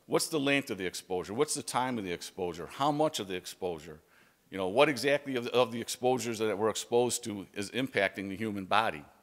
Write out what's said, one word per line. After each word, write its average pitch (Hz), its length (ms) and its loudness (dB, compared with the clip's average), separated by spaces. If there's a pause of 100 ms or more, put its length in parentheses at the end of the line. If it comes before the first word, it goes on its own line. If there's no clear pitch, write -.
What's 160 220 0
the 160 120 0
length 139 300 2
of 98 80 -4
the 92 80 -2
exposure? 90 480 -4
What's 147 200 0
the 147 80 -6
time 127 360 -2
of 98 60 -4
the 90 80 -4
exposure? 85 600 -6
How 143 180 2
much 151 300 0
of 98 80 -6
the 95 60 -4
exposure? 82 640 -6 (500)
You 95 80 -6
know, 92 100 2
what 131 200 8
exactly 135 480 0
of, 120 120 -2
of 120 220 4
the 117 100 -6
exposures 117 580 0
that 110 180 0
we're 107 140 2
exposed 120 540 2
to 101 280 -6
is 98 200 -6
impacting 101 560 0
the 95 80 -8
human 101 280 -4
body? 92 400 2 (180)